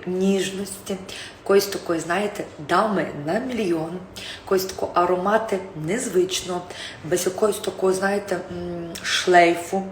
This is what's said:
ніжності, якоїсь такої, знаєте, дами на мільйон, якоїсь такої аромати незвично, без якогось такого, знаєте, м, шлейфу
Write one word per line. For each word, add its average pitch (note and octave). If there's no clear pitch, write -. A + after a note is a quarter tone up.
ніжності, F#3+
якоїсь G3
такої, F3+
знаєте, F3
дами F#3
на E3+
мільйон, F3+
якоїсь F#3+
такої -
аромати F#3
незвично, F3+
без F3
якогось G3
такого, F#3+
знаєте, G3
м, F3
шлейфу F3